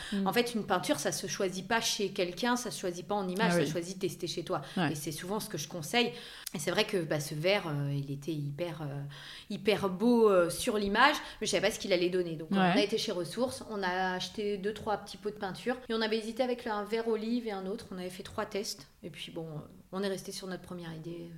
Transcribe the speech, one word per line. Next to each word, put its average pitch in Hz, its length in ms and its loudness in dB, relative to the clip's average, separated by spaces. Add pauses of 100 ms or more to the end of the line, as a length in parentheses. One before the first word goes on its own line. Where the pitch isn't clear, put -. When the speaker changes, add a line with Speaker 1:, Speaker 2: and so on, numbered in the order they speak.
(100)
Speaker 1:
Mm. 196 160 0
Speaker 2:
En 190 60 4
fait, 240 220 2
une 214 100 0
peinture, 208 340 2
ça - 140 0
se - 140 -4
choisit 185 420 -2
pas 226 140 2
chez 202 320 0
quelqu'un, 202 420 2
ça 226 140 -4
se - 100 -8
choisit 180 260 -4
pas 202 80 -2
en 202 140 0
image, 180 220 4
Speaker 1:
Ah - 0 -
Speaker 2:
ça 175 80 6
Speaker 1:
oui. 151 80 4
Speaker 2:
se 156 60 -2
choisit 175 260 -4
testé 180 280 -2
chez 170 160 -4
toi. 160 200 -2 (160)
Speaker 1:
Ouais. 156 140 2
Speaker 2:
Et - 20 -2
c'est 151 180 -4
souvent 180 260 -4
ce - 120 -6
que 170 80 -4
je - 100 -6
conseille. 233 440 0 (420)
Et 190 40 -6
c'est 165 120 0
vrai 196 160 2
que, 214 100 -2
bah, 160 240 0
ce 147 140 -6
verre, 185 340 2
euh, 143 240 0
il 143 180 -2
était 143 220 -6
hyper, 151 480 -4
euh, 139 220 -6 (480)
hyper 196 400 2
beau, 220 400 6
euh, 180 180 8
sur 208 300 0
l'image, 220 380 6 (260)
mais 214 40 -2
je - 60 0
savais 185 160 4
pas 220 60 2
ce - 40 -8
qu'il 196 140 0
allait 175 160 6
donner. 175 280 0
Donc, 160 160 -8
euh, 196 40 4
Speaker 1:
Ouais. 185 180 6
Speaker 2:
on - 40 6
a 208 40 6
été 208 140 2
chez 208 160 -2
Ressources, 214 580 -2
on 208 120 -2
a 185 320 0
acheté 208 420 -2
deux, 196 160 -2
trois 208 240 -2
petits 202 220 -14
pots 214 100 -6
de 208 80 -4
peinture. 208 400 -4 (140)
Et 226 40 0
on 226 60 0
avait 220 160 2
hésité 226 260 -2
avec 247 240 0
un 208 180 -2
vert 226 240 -2
olive 226 380 0
et 214 60 -2
un 190 140 -6
autre. 196 260 -6
On 185 60 -8
avait 180 100 -6
fait 185 140 -10
trois 208 240 -6
tests. - 400 -6 (160)
Et 180 80 -10
puis, 151 200 -12
bon, 165 140 -8
euh, 156 140 -8 (340)
on 190 100 -2
est 202 60 0
resté 190 240 -4
sur 190 140 -10
notre 180 160 -8
première 175 320 -10
idée. 170 440 -10